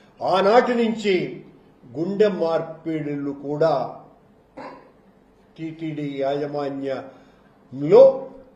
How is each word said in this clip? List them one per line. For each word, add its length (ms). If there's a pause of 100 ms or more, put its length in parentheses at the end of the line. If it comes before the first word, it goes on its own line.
(240)
ఆనాటి 500
నుంచి 720 (560)
గుండె 280
మార్పిడులు 1040
కూడా 640 (1600)
టీటీడీ 640
యాజమాన్యంలో 2000 (280)